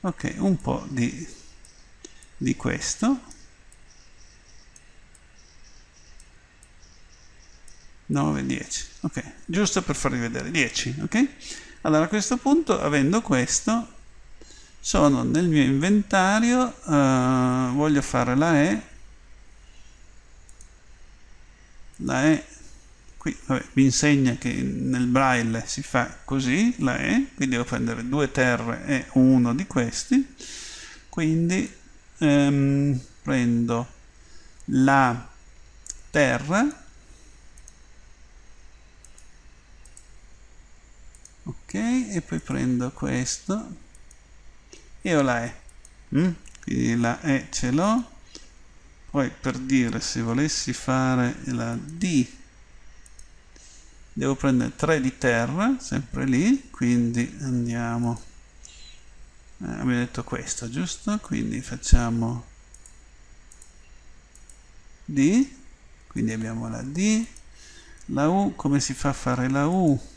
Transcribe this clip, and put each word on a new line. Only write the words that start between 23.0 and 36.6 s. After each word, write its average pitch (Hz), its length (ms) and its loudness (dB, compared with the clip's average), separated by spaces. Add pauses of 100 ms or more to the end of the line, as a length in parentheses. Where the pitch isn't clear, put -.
qui, - 200 -6 (100)
vabbè, 131 260 -2
mi 135 120 6
insegna 135 520 4
che - 160 -4
nel 127 540 -2
braille 123 600 2
si - 160 -8
fa - 420 -2
così, 139 540 0
la 135 200 0
E, 233 360 0
quindi 131 220 -2
devo 120 80 0
prendere 120 420 -4
due 139 240 0
terre 120 560 0
e 139 280 -2
uno 127 380 6
di 160 140 -2
questi, 185 680 0 (760)
quindi, 165 600 0 (500)
ehm, 143 840 4 (220)
prendo 120 640 0 (800)
la 135 600 4 (840)
terra, 151 720 2 (4000)